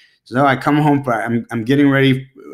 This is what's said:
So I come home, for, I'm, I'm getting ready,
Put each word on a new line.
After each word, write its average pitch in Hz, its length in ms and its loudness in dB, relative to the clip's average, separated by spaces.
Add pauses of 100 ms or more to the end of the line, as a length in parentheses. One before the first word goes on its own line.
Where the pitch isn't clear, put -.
(240)
So 131 220 -2
I 131 100 2
come 143 220 -2
home, 147 260 2
for, 123 100 -2
I'm, 113 380 -4
I'm 117 120 -6
getting 143 260 2
ready, 135 380 0 (260)